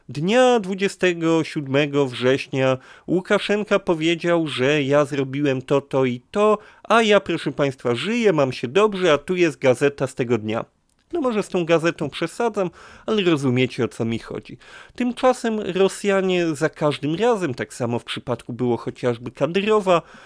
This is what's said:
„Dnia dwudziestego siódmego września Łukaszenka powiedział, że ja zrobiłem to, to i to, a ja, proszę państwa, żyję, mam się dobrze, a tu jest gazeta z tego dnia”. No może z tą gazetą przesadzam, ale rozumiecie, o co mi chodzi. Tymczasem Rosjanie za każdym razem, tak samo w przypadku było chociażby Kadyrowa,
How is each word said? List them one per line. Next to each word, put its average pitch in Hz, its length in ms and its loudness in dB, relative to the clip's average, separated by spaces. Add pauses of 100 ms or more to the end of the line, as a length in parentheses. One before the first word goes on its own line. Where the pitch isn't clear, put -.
„Dnia 226 500 2
dwudziestego 180 840 0
siódmego 143 640 0
września 131 720 0 (300)
Łukaszenka 202 720 0
powiedział, 170 680 0
że 135 360 0
ja 143 220 4
zrobiłem 135 560 -2
to, 139 200 0
to 135 240 0
i 123 160 -2 (100)
to, 208 260 2 (260)
a 226 180 4
ja, 208 180 6
proszę 165 320 -4
państwa, 131 440 -2
żyję, 202 380 2
mam 135 180 2
się - 160 -8
dobrze, 185 460 2
a - 40 4
tu 185 180 -4
jest 170 240 2
gazeta 139 480 2
z - 80 -10
tego 123 220 0
dnia”. 107 280 -4 (480)
No 339 80 -2
może 220 220 -2
z - 60 -18
tą 180 160 -2
gazetą 160 440 0
przesadzam, 208 600 -4 (360)
ale 214 160 0
rozumiecie, 131 640 0
o - 20 0
co - 180 -6
mi 113 140 -4
chodzi. - 380 -14 (380)
Tymczasem 240 640 0
Rosjanie 185 960 0
za 151 140 0
każdym 147 460 -2
razem, 190 380 0
tak - 200 -8
samo 120 260 -4
w - 40 -16
przypadku - 500 -8
było 120 240 0
chociażby 123 540 -6
Kadyrowa, 190 720 0 (240)